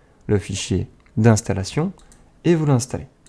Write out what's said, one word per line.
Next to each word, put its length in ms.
le 100
fichier 500
d'installation 760
et 100
vous 100
l'installez. 440